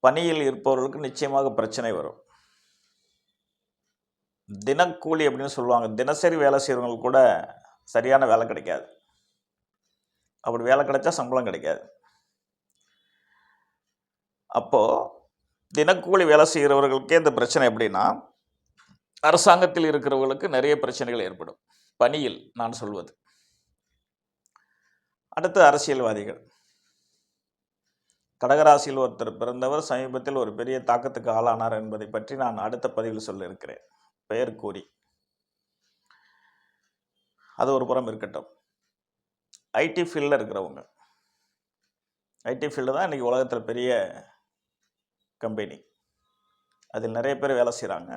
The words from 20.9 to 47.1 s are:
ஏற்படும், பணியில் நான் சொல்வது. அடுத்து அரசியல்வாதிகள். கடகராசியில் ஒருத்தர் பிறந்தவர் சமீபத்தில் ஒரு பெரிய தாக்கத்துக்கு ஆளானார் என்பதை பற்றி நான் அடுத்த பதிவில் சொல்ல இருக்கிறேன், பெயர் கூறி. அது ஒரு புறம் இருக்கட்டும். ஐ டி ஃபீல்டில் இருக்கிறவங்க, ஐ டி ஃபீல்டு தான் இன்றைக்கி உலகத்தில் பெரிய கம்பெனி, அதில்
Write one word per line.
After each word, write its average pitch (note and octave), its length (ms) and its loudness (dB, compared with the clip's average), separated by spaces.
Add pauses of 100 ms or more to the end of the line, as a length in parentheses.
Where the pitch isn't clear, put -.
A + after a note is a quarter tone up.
ஏற்படும், F2+ 300 -16 (440)
பணியில் C3 380 0 (200)
நான் A#2 200 -8
சொல்வது. G#2 320 -10 (2250)
அடுத்து F#3 300 2
அரசியல்வாதிகள். B2 720 0 (2000)
கடகராசியில் C#3+ 600 6
ஒருத்தர் A#2 380 -4
பிறந்தவர் B2+ 480 -4
சமீபத்தில் C3 540 -4
ஒரு G#2+ 160 -4
பெரிய B2+ 180 -6 (120)
தாக்கத்துக்கு A#2+ 500 -2
ஆளானார் A2+ 420 0
என்பதை G#2+ 340 -10
பற்றி A2 280 -8
நான் A2 240 -6
அடுத்த A#2 200 -8 (100)
பதிவில் A2 320 -8
சொல்ல F#2+ 200 -12
இருக்கிறேன், - 340 -18 (480)
பெயர் A#2 220 -4 (100)
கூறி. G2 200 -10 (2750)
அது C3 180 0
ஒரு B2+ 140 0
புறம் B2+ 200 -2
இருக்கட்டும். - 380 -12 (1300)
ஐ D3+ 40 2 (120)
டி F3 140 0
ஃபீல்டில் C#3+ 280 0
இருக்கிறவங்க, F#2+ 440 -8 (1700)
ஐ B2+ 100 -4
டி D3+ 140 -6
ஃபீல்டு C3+ 220 -4
தான் F#3 120 -2
இன்றைக்கி C3+ 220 -4
உலகத்தில் B2+ 400 -2
பெரிய B2 200 -4 (1500)
கம்பெனி, G#2 360 -8 (1160)
அதில் A2+ 240 -6